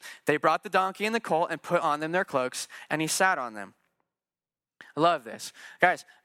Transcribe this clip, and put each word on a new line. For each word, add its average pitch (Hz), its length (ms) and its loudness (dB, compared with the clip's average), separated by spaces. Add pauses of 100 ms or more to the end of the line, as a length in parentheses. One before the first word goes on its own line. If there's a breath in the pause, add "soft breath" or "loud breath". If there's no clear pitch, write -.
(260 loud breath)
They 147 120 4
brought 160 260 2
the 214 40 -12
donkey 190 380 2
and 220 80 0
the 233 60 0
colt 170 320 0
and 156 100 -6
put 175 200 2
on 151 180 2
them 156 100 -4
their 185 140 2
cloaks, 127 420 -2 (240 loud breath)
and 151 100 0
he 160 60 0
sat 185 320 2
on 120 160 -8
them. 101 200 -12 (1200 loud breath)
I 147 40 -2
love 160 240 2
this. 107 280 -12 (280 loud breath)
Guys, 175 240 2 (200 soft breath)